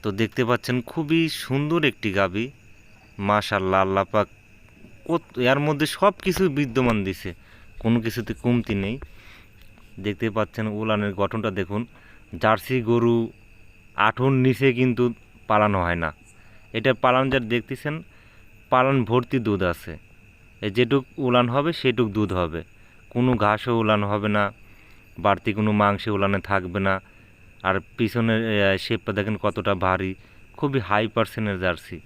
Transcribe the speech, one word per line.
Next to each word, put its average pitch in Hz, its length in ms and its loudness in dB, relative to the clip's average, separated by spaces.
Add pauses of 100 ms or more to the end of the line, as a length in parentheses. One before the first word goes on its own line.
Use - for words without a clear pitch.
তো 110 80 -4
দেখতে 110 340 -2
পাচ্ছেন, 120 360 -2
খুবই 160 480 -2
সুন্দর 151 560 -2
একটি 117 280 -2
গাভী, 98 380 0 (680)
মাশাআল্লাহ, 98 640 2
আল্লাহ 95 220 2
পাক 104 220 0 (840)
কত-, 165 320 -4
এর 131 180 4
মধ্যে 151 280 0
সব 196 260 2 (100)
কিছু 190 260 2
বিদ্যমান 123 560 2
দিছে, 92 300 -6 (440)
কোনো 117 220 2
কিছুতে 113 340 -4
কমতি 120 400 0
নেই। 101 240 -4 (1000)
দেখতে 104 300 -4
পাচ্ছেন 107 360 -4
উলানের 104 480 -2
গঠনটা 101 360 -2
দেখুন, 101 360 -4 (560)
জার্সি 113 400 0
গরু 117 480 2 (640)
আঠারোর 120 360 2
নিচে 131 400 4
কিন্তু 120 420 2 (320)
পালানো 104 360 4
হয় 87 120 0
না। 82 180 -2 (600)
এটা 117 280 0
পালান 131 300 2
যার 127 180 -2
দেখতেছেন, 135 540 -6 (680)
পালান 131 340 4
ভর্তি 123 340 0
দুধ 101 240 0
আছে। 87 360 -4 (640)
এই 104 100 -4
যেটুক 123 360 2 (100)
উলান 123 320 2
হবে, 143 240 0
সেটুক 120 380 0
দুধ 101 220 0
হবে, 82 300 -2 (460)
কোনো 123 260 2
ঘাসও 107 440 0
উলান 107 240 2
হবে 104 260 -2
না, 104 240 0 (680)
বাড়তি 98 340 2
কোনো 107 200 0
মাংসে 104 380 2
উলানে 98 300 0
থাকবে 95 400 -4
না। 95 200 0 (640)
আর 95 180 0 (160)
পিছনের, 110 760 0
আহ, 95 40 2
শেপটা - 360 -4
দেখেন 101 240 -2
কতটা 101 380 -2
ভারী, 92 400 0 (420)
খুবই 135 240 -2
হাই 104 280 0
পার্সেন্টের 104 520 -2
জার্সি। 90 460 -4